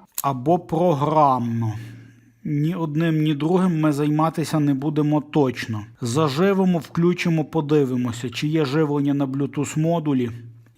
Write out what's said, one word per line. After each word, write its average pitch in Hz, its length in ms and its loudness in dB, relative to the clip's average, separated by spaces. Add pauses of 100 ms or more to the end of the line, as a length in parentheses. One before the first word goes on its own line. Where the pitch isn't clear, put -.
(220)
або 139 360 0
програмно. 139 1120 2 (720)
Ні 151 300 0
одним, 160 480 0
ні 156 120 2
другим 170 460 2
ми 156 120 2
займатися 151 680 0
не 143 140 2
будемо 147 460 0
точно. 120 640 -2 (160)
Заживемо, 165 800 2
включимо, 170 680 0
подивимося, 127 840 0
чи 147 180 -4
є 156 160 0
живлення 143 500 0
на 143 120 0
Bluetooth 135 520 -4
модулі 151 520 0 (480)